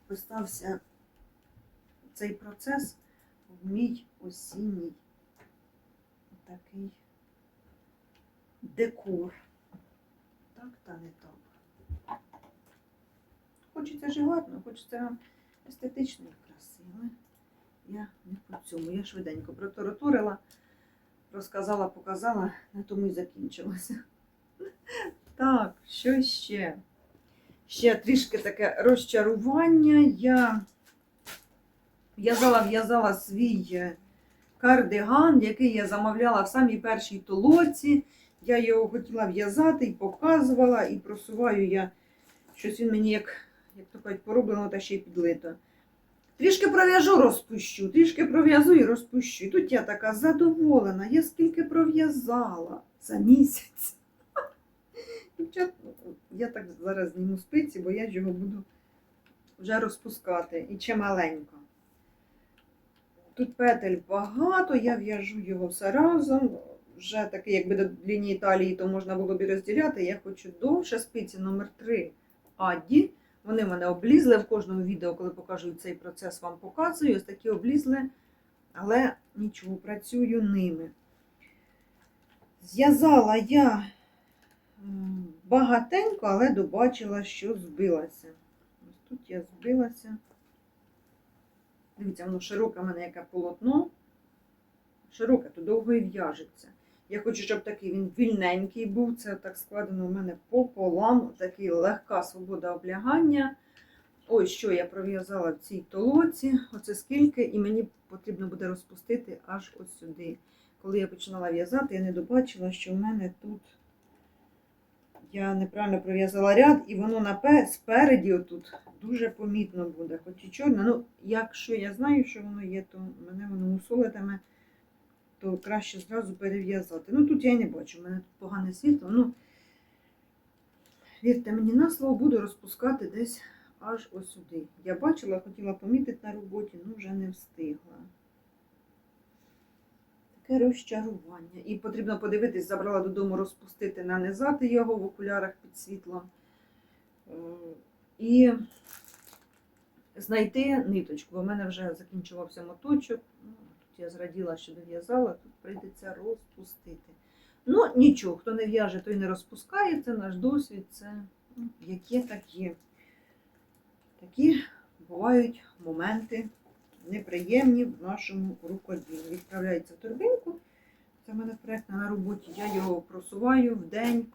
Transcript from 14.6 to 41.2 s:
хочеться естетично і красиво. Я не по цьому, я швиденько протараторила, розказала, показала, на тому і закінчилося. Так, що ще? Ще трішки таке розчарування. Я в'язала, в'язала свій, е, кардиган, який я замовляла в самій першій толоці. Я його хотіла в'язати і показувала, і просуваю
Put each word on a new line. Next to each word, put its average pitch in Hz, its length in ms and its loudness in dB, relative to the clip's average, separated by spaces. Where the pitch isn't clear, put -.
хочеться 240 520 -12
естетично 262 640 -8
і - 220 -20
красиво. 196 580 -18
Я 208 200 -14
не 190 120 -14
по 190 160 -16
цьому, 165 260 -12
я 190 140 -6
швиденько 160 480 -12
протараторила, 208 840 -2
розказала, 196 560 -6
показала, 190 640 -6
на 202 80 -12
тому 202 240 -4
і 180 60 -2
закінчилося. 185 880 -10
Так, 254 380 0
що 262 360 0
ще? 190 540 -6
Ще 233 280 4
трішки 240 440 0
таке 202 440 -2
розчарування. 254 1160 6
Я 240 420 4
в'язала, 233 440 4
в'язала 214 520 2
свій, 202 580 -2
е, 180 240 -6
кардиган, 247 840 6
який 220 300 2
я 208 140 -2
замовляла 214 560 0
в 196 60 -4
самій 247 300 2
першій 220 400 -4
толоці. 285 840 4
Я 240 160 2
його 226 300 2
хотіла 220 380 -6
в'язати 208 600 2
і 202 60 -6
показувала, 254 920 2
і 196 140 -4
просуваю 208 720 -2